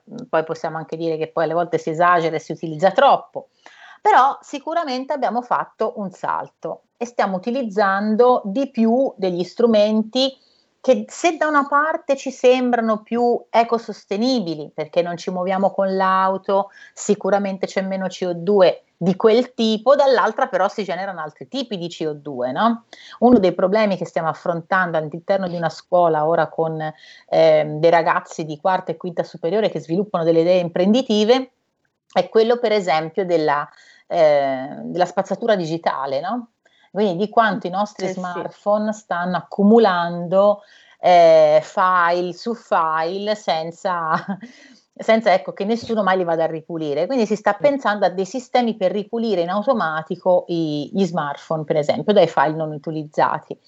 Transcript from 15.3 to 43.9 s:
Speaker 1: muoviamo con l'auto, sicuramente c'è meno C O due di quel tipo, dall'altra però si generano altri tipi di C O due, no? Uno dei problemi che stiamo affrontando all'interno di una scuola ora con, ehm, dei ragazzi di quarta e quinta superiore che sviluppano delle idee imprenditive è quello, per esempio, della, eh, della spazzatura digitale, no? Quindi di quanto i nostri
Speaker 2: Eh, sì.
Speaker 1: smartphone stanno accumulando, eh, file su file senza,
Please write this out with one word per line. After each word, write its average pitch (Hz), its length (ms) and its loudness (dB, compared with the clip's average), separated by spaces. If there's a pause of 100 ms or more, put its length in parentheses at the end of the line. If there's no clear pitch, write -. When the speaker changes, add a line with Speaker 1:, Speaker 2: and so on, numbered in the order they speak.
Speaker 1:
muoviamo 190 400 -2
con 190 240 -2
l'auto, 190 760 0 (220)
sicuramente 196 720 -2
c'è 196 140 -4
meno 190 260 -4
C 185 180 -8
O 180 80 -2
due 175 500 2 (140)
di 180 200 0
quel 233 360 2
tipo, 220 420 2
dall'altra 254 520 2
però 185 220 0
si 208 160 -8
generano 180 360 -6
altri 151 280 -14
tipi 240 280 -8
di 170 120 -8
C 165 180 -8
O 147 60 -4
due, 135 400 -6
no? 226 300 0 (360)
Uno 240 200 6
dei 180 140 2
problemi 190 440 0
che 165 80 -6
stiamo 160 240 -4
affrontando 170 680 -2
all'interno 175 500 -4
di 170 100 -8
una 165 120 -2
scuola 160 560 2
ora 165 220 2
con, 160 340 -4 (480)
ehm, 156 500 4
dei 165 100 6
ragazzi 170 560 0
di 151 140 -10
quarta 185 320 -2
e 156 60 -8
quinta 175 260 -6
superiore 175 460 -2
che 165 100 -8
sviluppano 170 440 -4
delle 165 180 4
idee 180 180 4
imprenditive 214 920 2 (600)
è 185 180 0
quello, 226 300 2
per 220 140 0
esempio, 175 520 -2
della, 151 420 0 (400)
eh, 143 600 2 (160)
della 165 220 -2
spazzatura 196 500 -2
digitale, 151 640 -4
no? 226 300 -8 (420)
Quindi 196 340 -2
di 208 40 -6
quanto 214 380 0
i 175 40 -8
nostri 196 340 -6
Speaker 2:
Eh, 185 40 -2
sì. 190 100 -10
Speaker 1:
smartphone 185 760 -4
stanno 180 420 -6
accumulando, 190 1300 2 (380)
eh, 160 640 8
file 180 720 2
su 233 200 -6
file 185 800 -2
senza, 170 800 -4